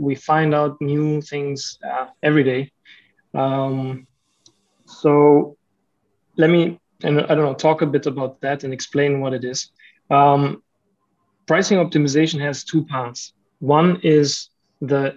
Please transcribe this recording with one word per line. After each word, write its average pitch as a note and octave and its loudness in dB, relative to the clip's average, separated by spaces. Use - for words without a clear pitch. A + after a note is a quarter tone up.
we C#3 -2
find D#3 0
out D3 -2
new D3+ -2
things, C#3+ -10
uh, C3 -6
every D3+ 4
day. C3 -2
Um, C3+ -4
so D3 4
let D#3+ 4
me, E3+ 2
and D3 0
I D#3 0
don't D3+ 2
know, C#3 -2
talk D#3 0
a D#3+ 0
bit C#3 -2
about C3 -8
that C#3 -6
and C3+ -8
explain C#3+ -2
what C3 -4
it B2 -8
is. B2+ -10
Um, C#3+ 4
pricing F#3+ 2
optimization D#3 0
has C#3+ -8
two D#3 -2
parts. B2+ -10
One D#3+ 2
is D3+ 2
the C#3 -2